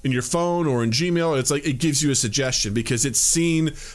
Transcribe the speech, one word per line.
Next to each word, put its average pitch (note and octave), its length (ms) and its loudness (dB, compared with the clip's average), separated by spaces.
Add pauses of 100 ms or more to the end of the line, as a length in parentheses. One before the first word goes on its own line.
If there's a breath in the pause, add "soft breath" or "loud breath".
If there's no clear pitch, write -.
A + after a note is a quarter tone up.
in C3+ 80 0
your B2 100 0
phone E3+ 460 0
or A#2+ 160 2
in A#2 80 2
Gmail. E3 480 2
It's B2 100 -2
like, C#3+ 160 -2
it C3+ 140 -2
gives D3+ 240 0
you C#3+ 80 2
a C3 40 2
suggestion B2 580 -2
because A#2 320 0
it's B2 160 0
seen E3 500 2 (220 loud breath)